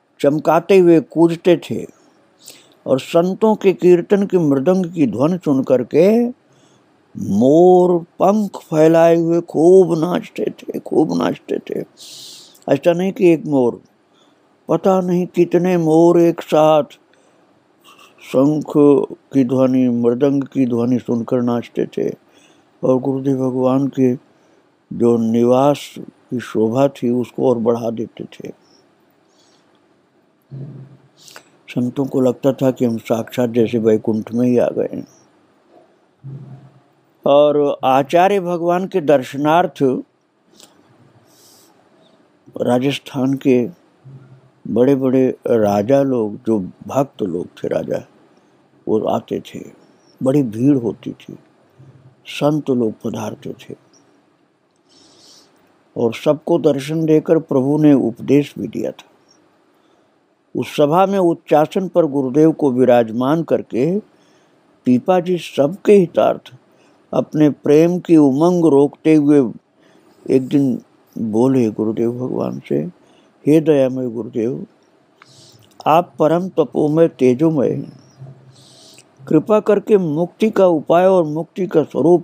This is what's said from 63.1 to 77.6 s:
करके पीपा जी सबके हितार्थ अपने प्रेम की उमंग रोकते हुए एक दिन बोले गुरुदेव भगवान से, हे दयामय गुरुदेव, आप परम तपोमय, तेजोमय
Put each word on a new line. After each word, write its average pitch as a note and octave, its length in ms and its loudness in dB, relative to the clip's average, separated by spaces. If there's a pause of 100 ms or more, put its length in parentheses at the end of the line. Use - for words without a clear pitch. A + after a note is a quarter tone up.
करके C#3 560 -4 (840)
पीपा B2+ 340 2
जी F3 180 -4
सबके D#3+ 560 -2
हितार्थ - 640 0 (580)
अपने D3+ 360 0
प्रेम E3 500 2
की E3 180 2
उमंग D#3+ 480 2
रोकते D3 500 2
हुए C#3+ 360 2 (800)
एक C3 180 0
दिन C#3 340 0 (360)
बोले A#2 520 0
गुरुदेव A2+ 420 -4
भगवान B2 580 -8
से, D3+ 300 -6 (480)
हे D#3 140 4
दयामय C3 460 0
गुरुदेव, A#2+ 600 -6 (1200)
आप E3+ 320 0
परम E3+ 300 0
तपोमय, D#3 580 0
तेजोमय C3 640 0